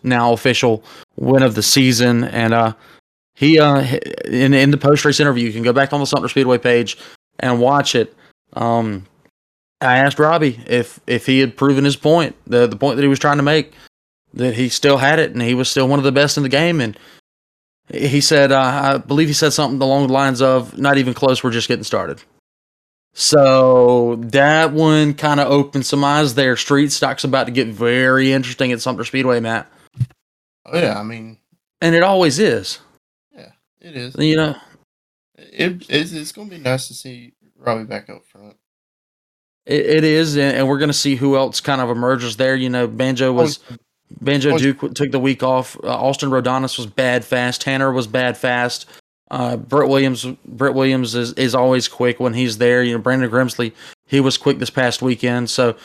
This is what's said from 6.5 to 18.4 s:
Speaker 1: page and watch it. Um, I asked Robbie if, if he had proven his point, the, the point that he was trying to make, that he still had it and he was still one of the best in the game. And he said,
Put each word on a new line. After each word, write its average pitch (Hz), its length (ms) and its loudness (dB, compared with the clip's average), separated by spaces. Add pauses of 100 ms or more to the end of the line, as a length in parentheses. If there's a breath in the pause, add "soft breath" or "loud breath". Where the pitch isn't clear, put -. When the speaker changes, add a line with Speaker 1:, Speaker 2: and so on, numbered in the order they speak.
Speaker 1:
page 120 400 0 (420 loud breath)
and 123 200 -2
watch 135 360 2
it. 113 200 -2 (380 soft breath)
Um, 117 520 -4 (760)
I 127 160 2
asked 139 220 0
Robbie 151 380 0 (100)
if, 120 380 -4
if 120 200 -4
he 131 140 2
had 123 180 0
proven 139 260 2
his 139 140 0
point, 156 360 2 (140)
the, 120 200 2
the 107 100 -8
point 139 180 -2
that 139 60 -2
he 139 80 4
was 135 100 0
trying 147 180 2
to 143 60 0
make, 147 300 0 (640 loud breath)
that 123 180 -2
he 123 160 -2
still 139 280 2
had 143 220 2
it 151 120 0
and 120 100 -6
he 120 120 0
was 127 160 -2
still 135 200 0
one 143 100 2
of 135 60 0
the 135 80 2
best 143 240 2
in 147 60 0
the 131 60 -4
game. 160 300 0
And 110 180 -4 (960 loud breath)
he 139 280 -2
said, 139 320 4